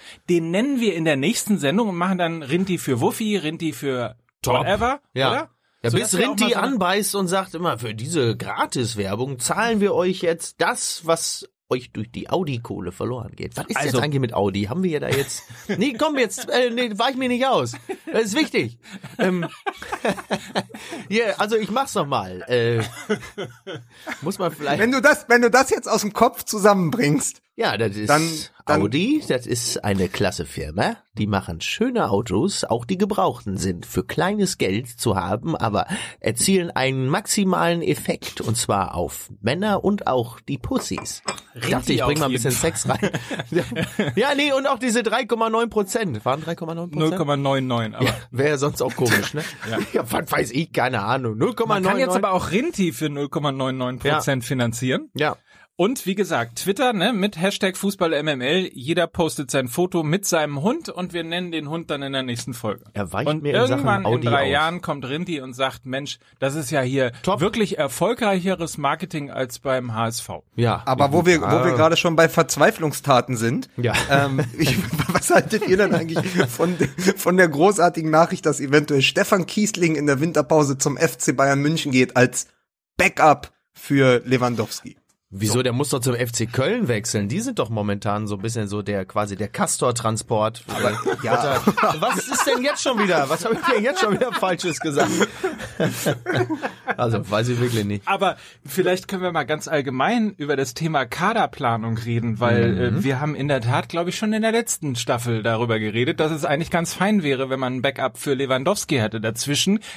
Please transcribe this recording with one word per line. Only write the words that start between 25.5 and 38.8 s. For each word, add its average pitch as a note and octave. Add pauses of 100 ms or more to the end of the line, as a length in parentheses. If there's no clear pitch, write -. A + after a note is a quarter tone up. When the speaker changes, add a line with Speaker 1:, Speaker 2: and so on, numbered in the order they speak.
Speaker 3:
das C4
jetzt B3
aus G#3
dem G#3
Kopf -
zusammenbringst, F#3+ (140)
Speaker 2:
Ja, D3+
das G#2
ist G#2+
Speaker 3:
dann, D#3 (380)
dann D3+
Speaker 2:
Audi, G#3+
das B2
ist -
eine F#2+
klasse F2+
Firma. A2+ (220)
Die G#2
machen F#2
schöne A3+
Autos, G#2+
auch A#2
die F#3
gebrauchten F#3
sind F2
für -
kleines F#3+
Geld G#2
zu -
haben, G#2
aber G#2 (340)
erzielen F3
einen C3
maximalen E3+
Effekt, -
und A2+
zwar G2